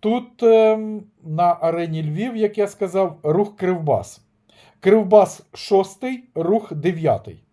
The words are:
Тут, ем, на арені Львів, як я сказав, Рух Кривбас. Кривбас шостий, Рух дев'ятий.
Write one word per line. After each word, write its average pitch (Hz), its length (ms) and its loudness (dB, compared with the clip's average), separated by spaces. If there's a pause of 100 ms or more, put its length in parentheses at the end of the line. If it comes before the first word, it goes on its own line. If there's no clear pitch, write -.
Тут, 240 420 -4
ем, 220 600 2 (200)
на 170 380 0
арені 165 420 -2
Львів, 190 340 -6
як 214 220 -4
я 202 80 2
сказав, 190 560 -4
Рух 202 340 -2
Кривбас. 160 640 -4 (600)
Кривбас 196 760 4
шостий, 214 720 -2 (100)
Рух 170 400 -2
дев'ятий. 151 800 -4